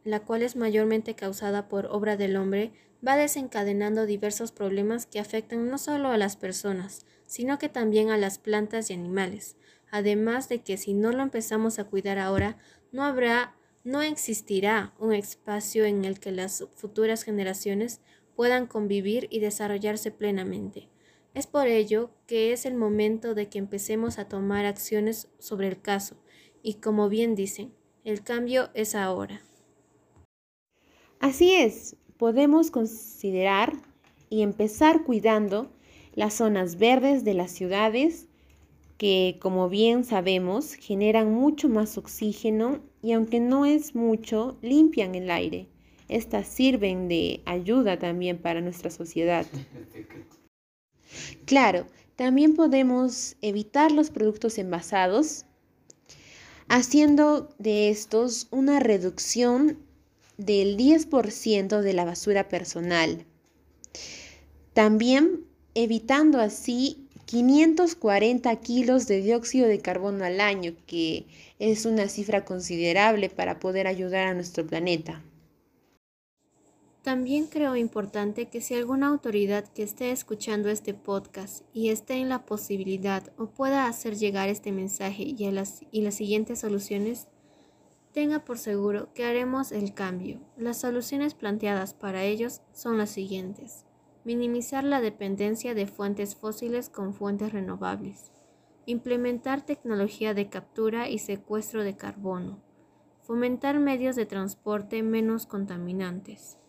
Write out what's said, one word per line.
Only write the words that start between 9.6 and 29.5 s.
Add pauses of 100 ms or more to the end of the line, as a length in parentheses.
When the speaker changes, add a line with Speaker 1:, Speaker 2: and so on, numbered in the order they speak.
Speaker 1:
Además
de
que
si
no
lo
empezamos
a
cuidar
ahora, (340)
no
habrá, (280)
no
existirá
un
espacio
en
el
que
las (100)
futuras
generaciones (340)
puedan
convivir
y
desarrollarse
plenamente. (440)
Es
por
ello (160)
que
es
el
momento
de
que
empecemos
a
tomar
acciones (100)
sobre
el
caso, (440)
y
como
bien
dicen, (300)
el
cambio
es
ahora. (1800)